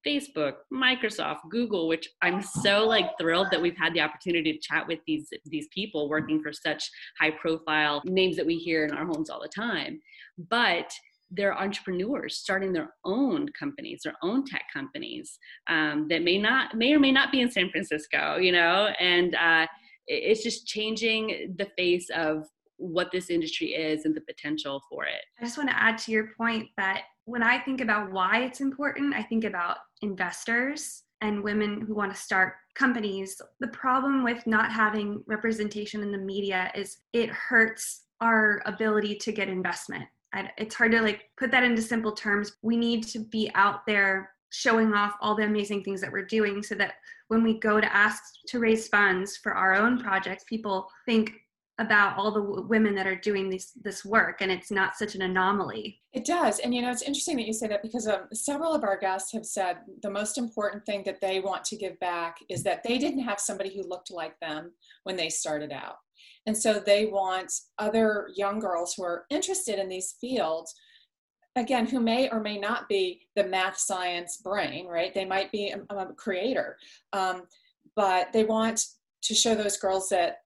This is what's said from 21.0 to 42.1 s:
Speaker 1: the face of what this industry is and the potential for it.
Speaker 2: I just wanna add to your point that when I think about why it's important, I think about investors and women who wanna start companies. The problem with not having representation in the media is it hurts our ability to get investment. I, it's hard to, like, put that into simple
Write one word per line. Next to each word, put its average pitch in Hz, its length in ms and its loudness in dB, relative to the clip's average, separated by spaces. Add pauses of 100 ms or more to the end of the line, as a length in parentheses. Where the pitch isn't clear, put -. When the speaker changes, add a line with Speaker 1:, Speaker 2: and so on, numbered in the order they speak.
Speaker 1:
the 196 100 -2 (100)
face 180 380 2
of 156 300 0 (320)
what 180 340 -2
this 180 180 -4
industry 165 460 -2
is 156 300 -2
and 156 100 2
the 151 60 -8
potential 147 680 -6
for - 140 -8
it. - 180 -6 (180)
Speaker 2:
I 233 40 -8
just 240 140 -8
wanna 277 180 -2
add 226 240 2
to - 120 -6
your 220 240 0
point 226 420 -2
that 190 260 -2 (220)
when 233 180 -2
I 247 160 4
think 262 220 -4
about 208 300 0
why 190 300 2
it's 254 200 -6
important, 277 520 -2
I 220 80 -2
think 220 220 -2
about 185 340 -2 (240)
investors 226 1000 -4 (180)
and 208 220 -2
women 208 380 0
who 214 120 -4
wanna 196 220 -2
start 190 380 0 (200)
companies. 208 640 0 (200)
The 262 80 -4
problem 269 560 0
with 233 240 -2
not 220 240 4
having 208 560 0
representation 214 760 -4
in 202 100 -4
the 202 60 -4
media 190 560 -2
is 196 240 -8 (160)
it 233 160 2
hurts - 760 0 (140)
our 220 460 4
ability 214 500 0
to 214 160 -6
get 202 160 -2
investment. 180 580 -4 (280)
I, 196 240 -6
it's 220 180 -6
hard 233 160 6
to, 226 100 6
like, 208 360 0
put 262 140 -2
that 254 120 6
into 233 180 4
simple 220 300 0